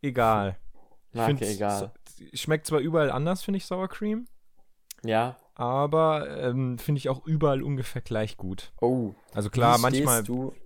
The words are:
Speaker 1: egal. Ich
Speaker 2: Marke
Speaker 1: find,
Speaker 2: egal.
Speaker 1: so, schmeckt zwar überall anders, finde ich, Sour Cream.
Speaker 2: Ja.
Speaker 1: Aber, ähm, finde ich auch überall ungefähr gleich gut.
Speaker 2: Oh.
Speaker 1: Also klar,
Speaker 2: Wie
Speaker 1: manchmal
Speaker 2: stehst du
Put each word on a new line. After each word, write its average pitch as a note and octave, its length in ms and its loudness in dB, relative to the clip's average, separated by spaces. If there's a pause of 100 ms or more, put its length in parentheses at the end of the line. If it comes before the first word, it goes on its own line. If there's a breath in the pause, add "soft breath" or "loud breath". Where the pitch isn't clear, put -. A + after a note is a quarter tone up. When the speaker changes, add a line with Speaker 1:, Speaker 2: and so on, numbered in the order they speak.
Speaker 1:
egal. A2 560 2 (540)
Ich A#2 60 -8
Speaker 2:
Marke A#2 200 2
Speaker 1:
find, B2 40 -4
Speaker 2:
egal. G2+ 520 -2 (240)
Speaker 1:
so, - 160 -18
schmeckt D#3 320 -2
zwar D#3 140 2
überall D3+ 320 2
anders, E3 320 -2
finde G3 140 -2
ich, - 100 -6
Sour F#3 200 -4
Cream. A3 400 -4 (760)
Speaker 2:
Ja. A2+ 340 0 (180)
Speaker 1:
Aber, D3 720 2 (140)
ähm, B2+ 360 0
finde C#3+ 220 -2
ich C3 100 -4
auch C3+ 160 -4
überall D3+ 380 2
ungefähr C3 380 -4
gleich G#2+ 360 -4
gut. - 440 -8
Speaker 2:
Oh. A#2+ 320 2 (200)
Speaker 1:
Also G#2 160 -2
klar, A#2+ 280 6
Speaker 2:
Wie A#2 40 4
Speaker 1:
manchmal B2+ 420 2
Speaker 2:
stehst G#2+ 60 -8
du B2+ 240 -4 (120)